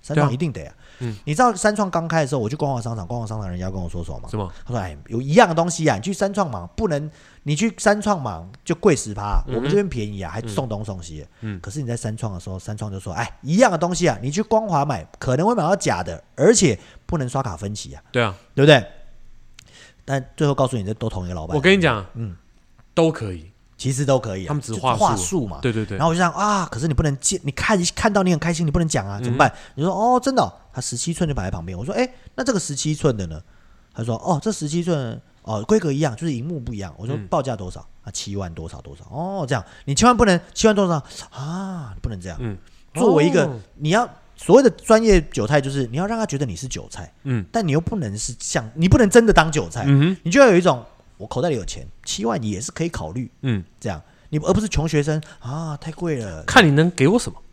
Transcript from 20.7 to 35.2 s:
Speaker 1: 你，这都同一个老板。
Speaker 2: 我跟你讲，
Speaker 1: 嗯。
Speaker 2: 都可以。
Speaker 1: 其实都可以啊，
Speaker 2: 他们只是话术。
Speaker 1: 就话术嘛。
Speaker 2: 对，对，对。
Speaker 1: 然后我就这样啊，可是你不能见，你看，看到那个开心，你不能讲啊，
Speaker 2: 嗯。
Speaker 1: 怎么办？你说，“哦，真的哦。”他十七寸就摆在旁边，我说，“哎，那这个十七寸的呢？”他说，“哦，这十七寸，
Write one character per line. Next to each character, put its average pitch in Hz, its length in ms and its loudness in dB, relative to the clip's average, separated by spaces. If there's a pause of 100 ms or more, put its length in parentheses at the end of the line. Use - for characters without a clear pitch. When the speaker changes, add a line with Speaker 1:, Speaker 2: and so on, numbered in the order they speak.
Speaker 1:
你， 110 80 -2
这 104 120 -4
都 113 120 -6
同 92 200 -4
一 - 20 -8
个 90 60 -6
老 80 120 -8
板。 175 80 -6
Speaker 2:
我 147 60 2
跟 185 160 6
你 185 60 2
讲， 113 220 2 (100)
Speaker 1:
嗯。 110 200 -8 (600)
Speaker 2:
都 165 180 4
可 107 200 -8
以。 85 180 -14 (260)
Speaker 1:
其 135 160 -4
实 135 140 -2
都 135 120 4
可 110 200 -4
以 - 80 -8
啊， - 20 -10
Speaker 2:
他 151 60 -2
们 147 80 -4
只 113 120 -8
是 98 60 -6
话 127 140 2
术。 110 40 -2
Speaker 1:
就 214 60 4
话 120 120 4
术 120 300 -2
嘛。 80 140 -10
Speaker 2:
对， 127 100 0
对， 110 140 -2
对。 98 140 -8
Speaker 1:
然 151 60 0
后 170 40 4
我 165 60 2
就 175 40 -2
这 185 40 4
样 175 100 2
啊， 196 380 0
可 117 100 -8
是 160 80 -2
你 151 60 0
不 - 80 2
能 143 160 0
见， - 260 -2
你 143 80 -2
看， - 260 0 (160)
看 - 160 2
到 196 120 2
那 185 80 2
个 165 80 2
开 170 140 -2
心， 165 140 -2
你 147 40 2
不 139 80 0
能 165 100 2
讲 98 180 -2
啊， 101 140 -8
Speaker 2:
嗯。 123 40 -8
Speaker 1:
怎 120 60 -2
么 120 60 0
办？ 151 160 6 (240)
你 147 80 -2
说 185 100 0
，“哦， 240 240 4
真 262 160 0
的 233 80 4
哦。” 180 80 0 (220)
他 - 80 -8
十 - 160 -6
七 165 160 -4
寸 165 160 -2
就 143 60 -2
摆 107 100 -6
在 92 60 -2
旁 82 140 -8
边， 92 140 -10
我 107 60 -8
说 160 100 -6
，“哎， 247 140 0 (280)
那 262 60 -4
这 254 100 0
个 202 60 2
十 147 160 -6
七 151 200 -2
寸 143 220 2
的 95 100 -6
呢？” 80 140 -10 (540)
他 113 80 -8
说 113 220 -2
，“哦， 175 180 2
这 220 80 -2
十 156 160 -6
七 165 160 -2
寸， 135 380 -4 (220)